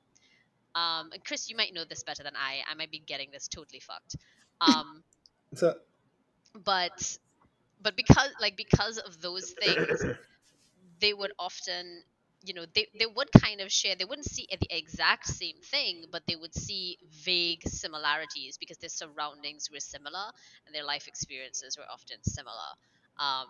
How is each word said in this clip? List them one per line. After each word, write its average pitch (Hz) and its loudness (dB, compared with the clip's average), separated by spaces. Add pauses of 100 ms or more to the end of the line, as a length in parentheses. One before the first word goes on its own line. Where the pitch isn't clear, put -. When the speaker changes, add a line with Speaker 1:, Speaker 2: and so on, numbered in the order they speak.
(760)
Speaker 1:
Um, 165 0
and - -16
Chris, - -4
you 226 -10
might 214 0
know 170 -6
this 156 -12
better 147 -8
than 143 -8
I. 135 -2
I 156 -6
might 156 -6
be 156 -10
getting 139 -8
this 139 -12
totally 143 -12
fucked. - -14 (460)
Um, 156 4 (520)
Speaker 2:
So 170 4 (800)
Speaker 1:
but, 185 0 (640)
but 196 0
because, - 10 (100)
like, 208 2
because 220 4
of 170 -10
those 180 -6
things, 175 2 (460)
Speaker 2:
<clears throat> - -20
Speaker 1:
they 208 4
would 202 -4
often, 175 -6 (420)
you 185 -10
know, 170 -8
they, 214 4 (100)
they 226 4
would 233 0
kind 214 8
of 196 -4
share, 196 2
they 185 -2
wouldn't 277 -8
see - -8
the 175 -4
exact 165 0
same 170 -6
thing, 196 -2
but 170 -6
they 170 0
would 165 -14
see 180 -6 (260)
vague 170 2
similarities 151 -2
because - -14
their 165 -12
surroundings 147 -6
were 143 -12
similar 151 -10 (340)
and 147 -14
their 151 -4
life 143 -2
experiences 131 -8
were 143 -14
often 120 -16
similar. 127 -6 (640)
Um, 135 0